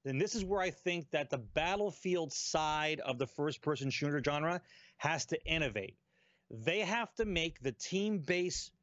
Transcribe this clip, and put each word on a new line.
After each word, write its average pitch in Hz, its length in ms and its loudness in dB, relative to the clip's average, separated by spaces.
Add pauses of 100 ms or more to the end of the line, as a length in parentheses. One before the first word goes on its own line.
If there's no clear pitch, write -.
then 135 140 0
this 196 160 2
is 208 100 -2
where 190 160 2
I 185 100 2
think 175 400 -2
that 147 200 0
the 139 80 -2
Battlefield 175 920 0
side 156 680 0
of 127 180 -2
the 127 80 0
first-person 143 640 -2
shooter 147 340 0
genre 156 380 0 (340)
has 156 300 0
to - 180 -2
innovate. 131 520 0 (540)
They 143 300 0
have 214 360 0
to 226 100 0
make 170 340 0
the 131 120 -2
team-based 180 1000 -2 (100)